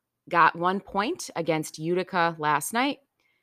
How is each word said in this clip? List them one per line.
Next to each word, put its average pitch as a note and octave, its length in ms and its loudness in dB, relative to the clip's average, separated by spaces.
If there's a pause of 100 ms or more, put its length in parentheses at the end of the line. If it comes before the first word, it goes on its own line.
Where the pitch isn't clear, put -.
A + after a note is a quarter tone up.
(280)
got E3+ 280 6
one F3+ 240 0
point A#3 560 -4
against D#3+ 420 -4
Utica E3+ 600 0
last D3+ 340 0
night, C4 260 -2 (440)